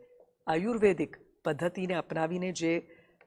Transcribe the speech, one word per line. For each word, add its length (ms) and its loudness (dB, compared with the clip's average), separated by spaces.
આયુર્વેદિક 680 2
પદ્ધતિને 500 -2
અપનાવીને 580 -2
જે, 440 -2